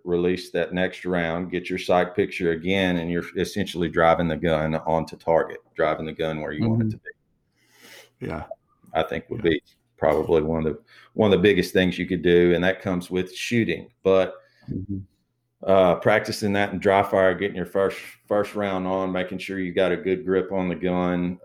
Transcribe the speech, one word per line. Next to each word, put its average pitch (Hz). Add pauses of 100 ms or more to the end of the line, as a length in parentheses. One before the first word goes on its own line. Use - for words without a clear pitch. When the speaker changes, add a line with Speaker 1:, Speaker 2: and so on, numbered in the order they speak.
Speaker 1:
release 87
that 85
next 90
round, 87
get 90
your 90
sight 90
picture 90
again, 90
and 85
you're 85 (120)
essentially 87
driving 82
the 78
gun 78
onto 80
target, 80 (180)
driving 78
the 78
gun 80
where 73
you 110
want 113
it -
Speaker 2:
Mm-hmm. 107
Speaker 1:
to 110
be. -
Speaker 2:
Yeah. 80 (500)
Speaker 1:
I 82
think -
would -
Speaker 2:
Yeah. 85
Speaker 1:
be 76 (360)
probably 78
one 80
of 76
the, - (340)
one 107
of 90
the -
biggest 92
things 90
you 90
could 90
do, 87
and 85
that 95
comes 90
with 92
shooting. 92 (140)
But 95 (360)
Speaker 2:
Mm-hmm. 95 (680)
Speaker 1:
uh, 92
practicing 107
that 101
in 92
dry 98
fire, 95
getting 95
your 90
first, 95 (300)
first 104
round 98
on, 95
making 92
sure 98
you 92
got 92
a 85
good 90
grip 92
on 95
the 87
gun, 90